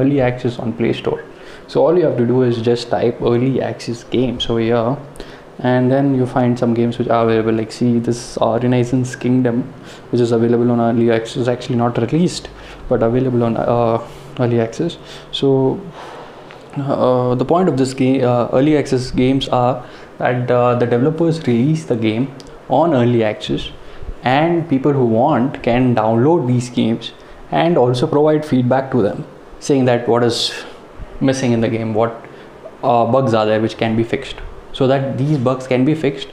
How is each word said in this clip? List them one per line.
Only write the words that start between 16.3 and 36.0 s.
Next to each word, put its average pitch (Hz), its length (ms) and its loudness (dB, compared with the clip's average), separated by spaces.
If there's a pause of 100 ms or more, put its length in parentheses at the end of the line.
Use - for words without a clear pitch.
uh, 127 560 0
the 127 100 0
point 175 240 2
of 135 80 0
this 131 160 0
game, 131 300 2
uh, 123 300 2
early 151 220 4
access 131 360 0
games 131 380 2
are 127 360 0 (320)
that, 127 320 -2
uh, 123 240 4
the 120 140 0 (100)
developers 160 480 0
release 139 400 2
the 113 240 -2
game 117 180 -2 (420)
on 156 240 2
early 120 300 4
access, 110 460 -4 (540)
and 160 460 2
people 135 220 2
who 135 140 2
want 120 580 2
can 123 320 2
download 117 520 2
these 123 220 0
games 113 440 -2 (360)
and 160 280 2
also 123 280 2
provide 151 400 2
feedback 127 460 0
to 123 100 2
them, 131 220 -2 (380)
saying 135 240 2
that 120 200 2
what 117 160 4
is 117 300 0 (720)
missing 135 320 0
in 113 80 2
the 113 80 2
game, 113 240 -4
what, 113 320 0 (580)
uh, 120 220 4
bugs 120 280 2
are 110 120 4
there 107 160 2
which 110 160 -2
can 110 180 -2
be 117 80 2
fixed, - 320 -6 (380)
so 139 120 0
that 131 320 0
these 147 200 0
bugs 127 280 -2
can 127 200 2
be 156 100 2
fixed, 139 380 -4